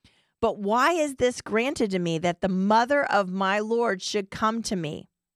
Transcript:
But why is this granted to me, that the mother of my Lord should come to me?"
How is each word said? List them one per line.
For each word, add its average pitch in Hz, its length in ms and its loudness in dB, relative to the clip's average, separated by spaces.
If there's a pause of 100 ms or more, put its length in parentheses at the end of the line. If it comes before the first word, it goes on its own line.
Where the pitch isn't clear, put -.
(400)
But 208 180 0
why 233 340 2
is 302 240 0
this 247 240 0
granted 226 520 0
to 185 80 0
me, 165 180 0
that 175 220 -2
the 190 80 0
mother 220 560 2
of 196 260 0
my 190 300 0
Lord 220 420 0
should 202 260 -4
come 226 340 -2
to 220 120 -4
me?" 160 340 -6 (280)